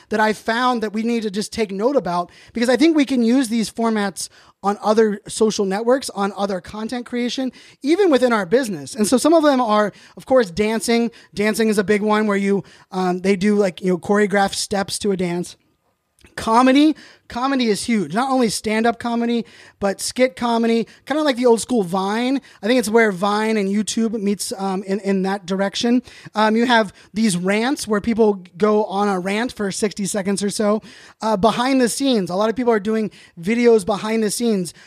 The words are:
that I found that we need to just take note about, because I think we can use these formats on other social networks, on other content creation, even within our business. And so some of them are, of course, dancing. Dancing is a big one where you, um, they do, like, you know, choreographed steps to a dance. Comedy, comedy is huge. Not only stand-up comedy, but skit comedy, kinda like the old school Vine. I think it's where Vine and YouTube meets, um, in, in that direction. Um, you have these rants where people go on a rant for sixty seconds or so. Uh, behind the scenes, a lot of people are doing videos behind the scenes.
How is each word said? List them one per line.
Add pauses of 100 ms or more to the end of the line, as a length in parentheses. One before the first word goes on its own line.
that
I
found
that
we
need
to
just
take
note
about, (220)
because
I
think
we
can
use
these
formats (340)
on
other
social
networks,
on
other
content
creation, (300)
even
within
our
business.
And
so
some
of
them
are, (240)
of
course,
dancing. (220)
Dancing
is
a
big
one
where
you, (280)
um,
they
do,
like,
you
know,
choreographed
steps
to
a
dance. (760)
Comedy, (320)
comedy
is
huge.
Not
only
stand-up
comedy, (360)
but
skit
comedy, (180)
kinda
like
the
old
school
Vine. (220)
I
think
it's
where
Vine
and
YouTube
meets,
um,
in,
in
that
direction. (320)
Um,
you
have (200)
these
rants
where
people (120)
go
on
a
rant
for
sixty
seconds
or
so. (400)
Uh,
behind
the
scenes,
a
lot
of
people
are
doing (280)
videos
behind
the
scenes. (140)